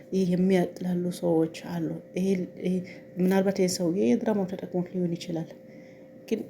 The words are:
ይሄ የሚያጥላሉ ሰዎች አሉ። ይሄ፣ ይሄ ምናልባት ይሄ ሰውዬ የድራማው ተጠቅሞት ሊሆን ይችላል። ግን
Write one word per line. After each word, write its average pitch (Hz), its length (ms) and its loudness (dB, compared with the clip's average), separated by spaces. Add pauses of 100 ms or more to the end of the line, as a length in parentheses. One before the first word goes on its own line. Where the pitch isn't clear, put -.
ይሄ 190 200 2
የሚያጥላሉ 180 760 2 (120)
ሰዎች 160 420 2 (100)
አሉ። 170 180 -4 (280)
ይሄ፣ 180 120 -2 (340)
ይሄ 185 140 0 (420)
ምናልባት 190 440 4
ይሄ 185 120 4
ሰውዬ 180 320 0
የድራማው 226 440 2
ተጠቅሞት 180 420 -4
ሊሆን 180 240 -2
ይችላል። 165 360 -6 (760)
ግን - 140 -2 (100)